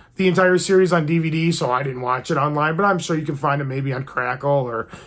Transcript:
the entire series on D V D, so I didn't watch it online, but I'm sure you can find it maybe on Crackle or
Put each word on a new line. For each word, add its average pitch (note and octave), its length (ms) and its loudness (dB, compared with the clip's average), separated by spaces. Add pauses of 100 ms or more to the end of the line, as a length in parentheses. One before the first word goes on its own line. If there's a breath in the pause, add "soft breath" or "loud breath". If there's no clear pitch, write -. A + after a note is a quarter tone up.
(160 loud breath)
the F#3+ 120 2
entire F3+ 300 4
series F#3 360 4
on E3 120 2
D E3 140 2
V D#3+ 100 -2
D, E3 220 0
so D#3 180 0
I B2+ 140 0
didn't B2+ 180 -6
watch B2 300 -2
it D#3 60 0
online, D3 380 0
but G3 100 0
I'm G3 120 2
sure E3+ 180 -4
you D#3 100 -2
can D3 100 -4
find C#3+ 260 -2
it C#3 40 -4
maybe C3+ 280 -4
on C3 100 -6
Crackle B2+ 460 -4
or B2 380 0 (200 loud breath)